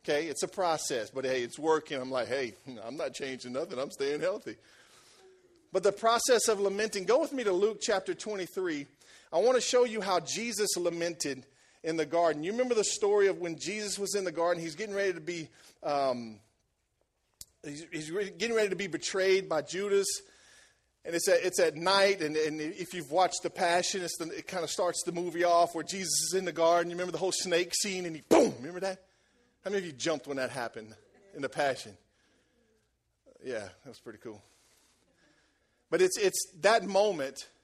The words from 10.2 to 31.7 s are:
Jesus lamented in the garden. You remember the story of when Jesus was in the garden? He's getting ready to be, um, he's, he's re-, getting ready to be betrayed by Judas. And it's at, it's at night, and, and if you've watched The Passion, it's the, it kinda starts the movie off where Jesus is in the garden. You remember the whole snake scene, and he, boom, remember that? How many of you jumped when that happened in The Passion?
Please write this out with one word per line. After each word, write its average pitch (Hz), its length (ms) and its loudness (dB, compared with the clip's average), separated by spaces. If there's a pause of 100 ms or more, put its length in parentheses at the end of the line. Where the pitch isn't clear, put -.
Jesus 196 560 -2
lamented 170 680 -4 (360)
in 160 140 -2
the 156 100 0
garden. 156 360 2
You 180 100 -2
remember 247 220 0
the 208 100 4
story 202 420 4
of 175 120 2
when 170 200 -6
Jesus 190 400 -4
was 196 160 -4
in 196 100 -2
the 175 80 -4
garden? 170 300 0
He's 165 120 -8
getting 202 200 -8
ready 196 180 0
to 170 80 -6
be, 160 300 -8 (320)
um, 123 580 -2 (1200)
he's, 151 300 -12
he's 156 180 -8
re-, 196 200 -4
getting 214 260 -2
ready 208 140 2
to 185 60 -4
be 196 100 -4
betrayed 190 600 2
by 160 140 0
Judas. 196 460 0 (1000)
And 170 100 -6
it's 170 140 2
at, 175 140 6
it's 180 180 0
at 160 160 2
night, 196 460 4
and, 151 140 -2
and 156 240 0
if 175 340 -8
you've 151 160 -8
watched 175 320 2
The 175 80 -4
Passion, 180 520 0
it's 170 140 -6
the, 165 140 -8
it 160 160 -10
kinda 180 200 -4
starts 175 380 -2
the 170 80 -4
movie 170 320 -2
off 170 300 6
where 160 100 -4
Jesus 190 240 -6 (200)
is 165 60 -4
in 190 120 0
the 170 60 -4
garden. 170 380 4
You 175 60 -8
remember 180 160 -4
the 160 60 -6
whole 180 140 0
snake 175 420 0
scene, 185 320 -2
and 160 100 -8
he, 135 60 -14
boom, 220 360 6
remember 170 220 -10
that? 190 240 -6 (580)
How 190 80 -6
many 202 100 0
of 180 60 -8
you 160 60 -10
jumped 139 340 -2
when 139 120 -4
that 131 100 0
happened 113 460 -8 (400)
in 147 80 -8
The 131 80 -2
Passion? 131 480 -2 (1500)